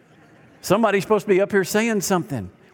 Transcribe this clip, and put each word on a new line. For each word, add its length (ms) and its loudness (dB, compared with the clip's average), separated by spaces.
Somebody's 420 2
supposed 240 0
to 20 0
be 100 4
up 120 0
here 120 2
saying 380 -2
something. 480 -4